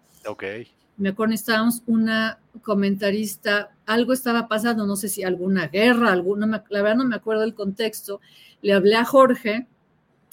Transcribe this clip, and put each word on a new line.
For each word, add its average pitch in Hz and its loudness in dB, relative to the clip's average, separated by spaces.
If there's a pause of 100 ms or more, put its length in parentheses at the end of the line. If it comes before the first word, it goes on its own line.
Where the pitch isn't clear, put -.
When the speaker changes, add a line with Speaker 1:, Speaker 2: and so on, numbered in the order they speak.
(260)
Speaker 1:
Ok. 107 -10 (520)
Speaker 2:
Me 196 -4
acuerdo, 220 -2
necesitábamos 226 0
una 220 0 (220)
comentarista, 208 -2 (140)
algo 240 0
estaba 233 -2
pasando, 214 0
no 202 -2
sé 196 -6
si 196 -6
alguna 185 0
guerra, 226 2
algún, 185 0
no 214 -2
me, 220 -2
la 202 -2
verdad 214 2
no 269 2
me 233 0
acuerdo 214 -2
del 220 -2
contexto. 202 -6 (400)
Le 196 2
hablé 196 6
a 233 4
Jorge 247 4 (640)